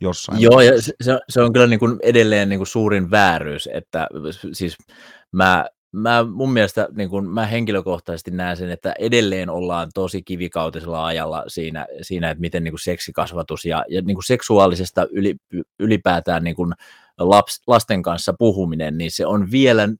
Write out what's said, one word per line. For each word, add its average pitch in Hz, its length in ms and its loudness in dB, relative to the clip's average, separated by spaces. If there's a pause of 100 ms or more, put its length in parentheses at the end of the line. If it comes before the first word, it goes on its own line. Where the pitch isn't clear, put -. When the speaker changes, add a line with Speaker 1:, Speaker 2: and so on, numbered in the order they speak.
Speaker 1:
jossain 95 400 -2
Speaker 2:
Joo, 120 200 10
ja 120 100 8
Speaker 1:
muodossa. 117 200 2 (100)
Speaker 2:
se, 123 120 0
se, 127 60 -2 (100)
se 123 120 2
on 120 120 4
kyllä 123 140 6
niinku 117 360 2
edelleen 107 460 4
niinku 95 160 -2
suurin 104 460 0
vääryys, 80 600 2
että 80 340 -6 (240)
s-, - 220 -14
siis 87 240 -6 (540)
mä, 92 340 4 (260)
mä 117 320 0
mun 120 300 -4
mielestä 107 420 0
niinku, 98 260 -6
mä 101 240 -4
henkilökohtaisesti 95 840 -4
näen 90 260 -6
sen, 90 140 -8
että 87 280 -6
edelleen 98 500 0
ollaan 85 440 -6
tosi 92 300 -6
kivikautisella 82 840 -6
ajalla 80 420 -6
siinä, 80 380 -10 (160)
siinä, 82 280 -6
että 78 120 -8
miten 85 220 -4
niinku 80 140 -8
seksikasvatus 82 880 -8
ja, 80 240 -4
ja 92 120 -4
niinku 92 200 -4
seksuaalisesta 95 920 2
yli-, 98 240 -2 (440)
ylipäätään 90 640 0
niinku 85 220 -4 (560)
laps-, 98 460 4
lasten 113 340 2
kanssa 85 380 -4
puhuminen, 82 580 0
niin 82 140 -4
se 92 140 -4
on 98 260 0
vielä 117 380 4 (100)